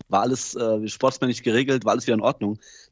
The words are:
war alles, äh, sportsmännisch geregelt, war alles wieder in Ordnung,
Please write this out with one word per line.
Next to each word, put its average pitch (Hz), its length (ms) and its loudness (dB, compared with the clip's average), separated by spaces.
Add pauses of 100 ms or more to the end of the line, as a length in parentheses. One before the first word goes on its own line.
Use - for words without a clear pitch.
war 98 120 2
alles, 127 340 -2
äh, 110 320 0
sportsmännisch 127 560 -2
geregelt, 123 420 2
war 107 80 4
alles 120 140 -4
wieder 120 80 2
in 110 60 0
Ordnung, 104 380 -2 (320)